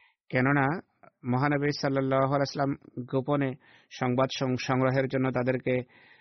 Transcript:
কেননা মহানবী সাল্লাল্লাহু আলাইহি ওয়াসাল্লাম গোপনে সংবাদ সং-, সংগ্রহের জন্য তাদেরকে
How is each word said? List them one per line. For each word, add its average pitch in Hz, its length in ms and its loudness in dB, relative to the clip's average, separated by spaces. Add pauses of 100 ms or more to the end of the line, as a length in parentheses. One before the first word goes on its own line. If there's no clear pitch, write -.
(280)
কেননা 139 520 0 (440)
মহানবী 139 440 0 (120)
সাল্লাল্লাহু 135 540 0
আলাইহি 143 260 -2
ওয়াসাল্লাম 139 440 -6
গোপনে 135 500 -2 (360)
সংবাদ 127 380 2 (100)
সং-, 127 180 0
সংগ্রহের 131 520 2
জন্য 131 240 0
তাদেরকে 127 500 0 (380)